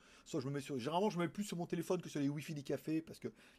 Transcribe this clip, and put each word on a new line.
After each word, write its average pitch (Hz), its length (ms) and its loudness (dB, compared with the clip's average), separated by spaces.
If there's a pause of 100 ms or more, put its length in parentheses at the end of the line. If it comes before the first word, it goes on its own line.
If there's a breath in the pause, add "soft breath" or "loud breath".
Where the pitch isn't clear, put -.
(240 loud breath)
soit - 160 -2
je 123 60 -4
me 139 60 0
mets 143 100 -2
sur, 139 160 -4
généralement 165 320 4
je 165 80 0
me 175 60 4
mets 165 40 2
plus 202 160 -4
sur 175 140 -4
mon 170 80 -2
téléphone 175 340 2
que 165 80 -8
sur 151 100 -4
les 143 120 4
Wi-Fi 147 240 -4
des 143 80 -4
cafés, 156 400 0
parce - 160 -14
que - 100 -6 (300 loud breath)